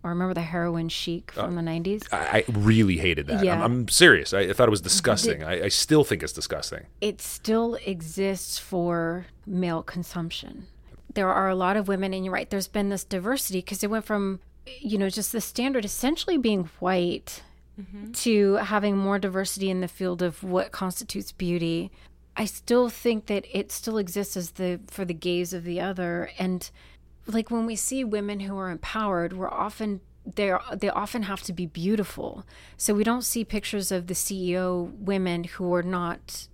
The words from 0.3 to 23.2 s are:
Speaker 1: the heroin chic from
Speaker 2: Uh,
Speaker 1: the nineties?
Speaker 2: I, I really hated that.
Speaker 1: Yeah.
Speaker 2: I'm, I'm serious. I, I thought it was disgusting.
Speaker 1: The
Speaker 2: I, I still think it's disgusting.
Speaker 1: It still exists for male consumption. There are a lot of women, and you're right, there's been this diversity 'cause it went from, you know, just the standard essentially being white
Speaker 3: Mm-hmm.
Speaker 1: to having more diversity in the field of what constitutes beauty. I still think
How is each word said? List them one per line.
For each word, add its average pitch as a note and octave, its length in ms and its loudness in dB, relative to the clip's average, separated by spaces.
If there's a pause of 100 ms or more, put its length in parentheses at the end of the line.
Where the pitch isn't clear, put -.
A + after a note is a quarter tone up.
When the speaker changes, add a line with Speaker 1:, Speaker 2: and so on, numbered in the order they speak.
Speaker 1:
the F3 80 -2
heroin E3+ 480 -2
chic - 420 -6
from - 220 -4
Speaker 2:
Uh, - 20 -2
Speaker 1:
the E3+ 60 -2
nineties? E3+ 500 -2
Speaker 2:
I, F#2 60 -2
I E2 340 2
really G#2 460 6
hated D#2+ 300 2
that. - 160 2
Speaker 1:
Yeah. F3+ 120 4
Speaker 2:
I'm, E2 80 2
I'm A#2+ 240 2
serious. A#2+ 460 8
I, G2 80 4
I F#2+ 120 2
thought B2 140 6
it A2 40 6
was G2 100 2
disgusting. G#2+ 580 2
Speaker 1:
The D#2 80 -6
Speaker 2:
I, F2 180 0
I - 40 2
still D3+ 340 6
think E2 200 2
it's - 100 -4
disgusting. - 520 -6 (160)
Speaker 1:
It G3+ 200 -2
still A3+ 540 0 (100)
exists F#3+ 760 -4
for F3 680 -2 (200)
male F3+ 380 -2
consumption. - 840 -8 (460)
There F#3+ 160 2
are F#3+ 200 4
a F#3+ 60 2
lot F#3 220 2
of G3 100 0
women, F#3+ 260 0
and F#3+ 100 -4
you're F#3 100 -4
right, - 160 -4
there's G3 180 -2
been G3+ 220 0
this F#3+ 140 -4
diversity G3 580 -2
'cause G3 220 -6
it G#3 60 0
went A3 160 -2
from, G3 340 -2 (400)
you G#3+ 180 -2
know, G3 120 2
just G3+ 220 -4
the A3 100 -2
standard B3 440 -2
essentially D#4+ 520 0
being G#3+ 280 2 (140)
white F3+ 600 0 (380)
Speaker 3:
Mm-hmm. G3+ 320 -14
Speaker 1:
to G#3 440 4
having G3+ 420 2
more G3 220 2
diversity F#3+ 500 -2
in F#3 120 0
the F3+ 60 -2
field F3+ 360 -2
of F3 200 -2
what F#3 280 0
constitutes - 600 -6
beauty. E3+ 600 -2 (440)
I G#3+ 100 -2
still A#3+ 440 2
think A3+ 380 -2